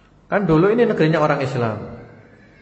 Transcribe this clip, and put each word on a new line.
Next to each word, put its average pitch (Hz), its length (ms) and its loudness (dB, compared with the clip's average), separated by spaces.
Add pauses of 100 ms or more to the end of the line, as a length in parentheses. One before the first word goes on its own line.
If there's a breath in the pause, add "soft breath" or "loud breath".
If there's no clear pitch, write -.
(280 soft breath)
kan 196 160 0
dulu 165 240 4
ini 233 160 2
negerinya 160 400 0
orang 147 160 0
Islam. 120 380 -4 (840 loud breath)